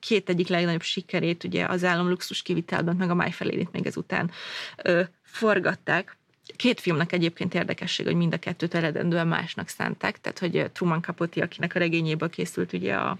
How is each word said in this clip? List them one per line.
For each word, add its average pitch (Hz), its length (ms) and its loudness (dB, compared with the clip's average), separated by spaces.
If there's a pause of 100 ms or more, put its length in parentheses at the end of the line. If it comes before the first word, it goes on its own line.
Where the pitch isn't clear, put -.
két - 280 2
egyik 180 200 2
legnagyobb 170 340 2
sikerét, 170 640 -2
ugye 180 200 0
az 180 200 0
Álom 180 240 4
luxus - 340 -2
kivitelben, 170 540 0
meg 180 140 0
a 175 40 2
My 175 160 2
Fair - 220 -4
Lady-t - 200 -4
még - 140 -4
ezután, - 440 -2 (460)
ö, 175 260 4 (200)
forgatták. 185 920 0 (400)
Két 240 240 2
filmnek 165 320 2
egyébként 170 420 0
érdekesség, - 520 -2
hogy - 100 2
mind 170 180 4
a 170 40 -2
kettőt 170 360 -4
eredendően 170 520 0
másnak 165 420 -2
szánták, - 520 -4
tehát - 180 -6
hogy, 170 180 -2
ö, 151 120 2
Truman 170 340 0
Capote, 170 400 -2
akinek 175 320 -4
a 185 40 0
regényéből 165 520 0
készült 175 420 -4
ugye 185 220 -2
a - 260 -2